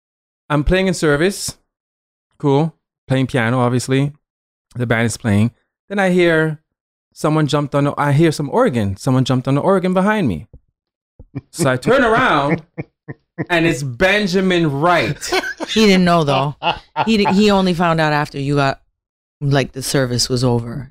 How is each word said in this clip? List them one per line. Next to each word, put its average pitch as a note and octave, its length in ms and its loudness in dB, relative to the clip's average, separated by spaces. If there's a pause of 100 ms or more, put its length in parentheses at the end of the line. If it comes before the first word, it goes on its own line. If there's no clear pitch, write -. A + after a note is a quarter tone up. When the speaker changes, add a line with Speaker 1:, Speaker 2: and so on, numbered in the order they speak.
(480)
Speaker 1:
I'm D3 160 0
playing F#3 240 2
in F3+ 60 0
service. E3 640 -2 (800)
Cool. D3 360 0 (320)
Playing C3 220 0
piano, A#2+ 320 0
obviously. C3 520 0 (640)
The A#2+ 120 -6
band A#2 200 0
is A2 100 -4
playing. G#2+ 360 0 (360)
Then G3+ 100 -6
I F#3+ 120 2
hear D#3+ 520 2 (500)
someone D#3 340 0
jumped D3 280 -2
on C#3+ 100 2
the, C#3+ 140 0
I C#3+ 140 0
hear D#3 200 4
some D3 180 -6
organ. A#2+ 460 0
Someone C3 280 0
jumped B2+ 240 -2
on C3+ 60 0
the C#3+ 60 0
organ F#3 340 0
behind G3 340 0
me. E2 180 -6 (1040)
So C#3+ 200 -2
I B2+ 60 0
turn B3+ 260 2
around, F3 600 0 (440)
Speaker 2:
<laughs> - 440 -12
Speaker 1:
and E3 160 2
it's C#3+ 160 -2
Benjamin F3+ 1000 0
Wright. E3+ 360 0 (520)
Speaker 3:
He A3 180 2
didn't F#3 180 4
know, E3+ 200 2
though. C#3 320 -2 (500)
He A3 120 2
di-, G3+ 140 2
he G#3 180 4
only F#3+ 240 2
found E3 260 0
out D3+ 120 2
after D3 280 -4
you C#3+ 160 -2
got, C#3 260 -2 (580)
like, C#3 320 0
the C3 100 -12
service B2 460 -2
was B2+ 160 -2
over A#2+ 460 -4